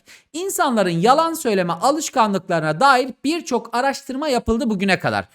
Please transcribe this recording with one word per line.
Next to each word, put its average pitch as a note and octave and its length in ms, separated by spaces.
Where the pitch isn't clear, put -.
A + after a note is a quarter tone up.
"İnsanların D4 560
yalan C4 440
söyleme G3 400
alışkanlıklarına F#3+ 1040
dair C4+ 300
birçok C#4+ 520
araştırma C4 520
yapıldı A#3 420
bugüne F#3+ 300
kadar." G#2 360